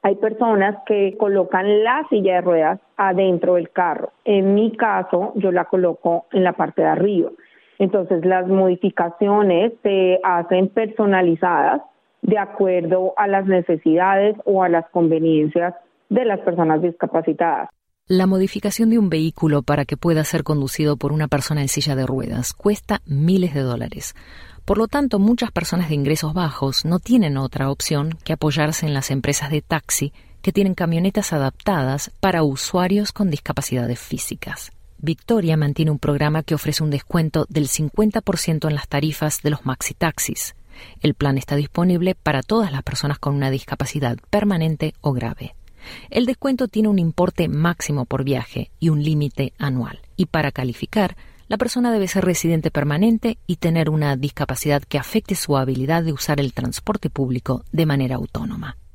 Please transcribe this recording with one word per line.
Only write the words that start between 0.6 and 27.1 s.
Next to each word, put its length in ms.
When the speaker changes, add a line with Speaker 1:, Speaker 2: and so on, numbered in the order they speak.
Speaker 1:
que 320
colocan 680
la 260
silla 260
de 60
ruedas 380
adentro 600
del 140
carro. 420
En 300
mi 180
caso, 640
yo 160
la 140
coloco 680
en 120
la 100
parte 280
de 80
arriba. 400
Entonces, 480
las 220
modificaciones 1300
se 400
hacen 460
personalizadas 1120
de 160
acuerdo 800
a 100
las 180
necesidades 920
o 180
a 60
las 200
conveniencias 880
de 160
las 140
personas 420
discapacitadas. 880
Speaker 2:
La 160
modificación 640
de 100
un 100
vehículo 540
para 200
que 140
pueda 260
ser 220
conducido 500
por 160
una 160
persona 320
en 80
silla 260
de 120
ruedas 480
cuesta 520
miles 480
de 60
dólares. 560
Por 140
lo 100
tanto, 320
muchas 320
personas 380
de 60
ingresos 380
bajos 520
no 140
tienen 360